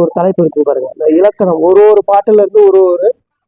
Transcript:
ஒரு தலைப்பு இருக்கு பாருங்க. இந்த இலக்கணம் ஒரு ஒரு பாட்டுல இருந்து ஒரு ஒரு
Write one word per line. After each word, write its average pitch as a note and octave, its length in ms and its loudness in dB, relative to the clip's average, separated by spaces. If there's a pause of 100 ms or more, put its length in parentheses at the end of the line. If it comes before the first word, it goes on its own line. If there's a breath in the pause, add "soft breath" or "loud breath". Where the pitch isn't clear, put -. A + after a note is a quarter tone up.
ஒரு E3+ 120 -2
தலைப்பு F3+ 300 -2
இருக்கு D3+ 260 -4
பாருங்க. C3 240 -6
இந்த D#3 140 -4 (100)
இலக்கணம் F#3 420 -2
ஒரு F#3+ 220 2
ஒரு G#3 260 4
பாட்டுல G3+ 340 0
இருந்து G3+ 260 0
ஒரு F#3+ 160 2
ஒரு F3+ 240 -2 (400)